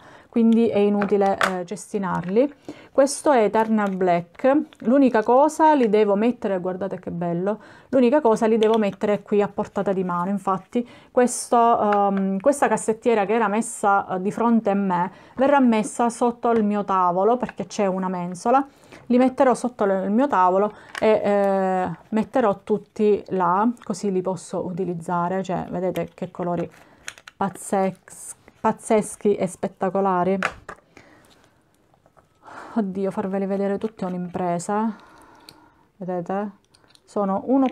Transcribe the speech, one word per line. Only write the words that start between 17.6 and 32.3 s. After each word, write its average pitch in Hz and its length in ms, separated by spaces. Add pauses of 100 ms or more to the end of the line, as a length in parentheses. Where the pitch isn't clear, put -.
c'è 208 180
una 185 220
mensola. 185 580 (400)
Li 240 120
metterò 254 360
sotto 233 300
l-, 190 220
il 196 40
mio 240 160
tavolo 196 460 (260)
e, 220 260
eh, 190 680 (180)
metterò 214 560
tutti 208 640
là, 185 420 (140)
così 202 260
li 185 100
posso 180 460
utilizzare. 175 800
Cioè, 170 260
vedete 175 420
che 180 200
colori 175 360 (680)
pazzeschi, - 1080 (220)
pazzeschi 214 720
e 190 120
spettacolari. 190 920 (2500)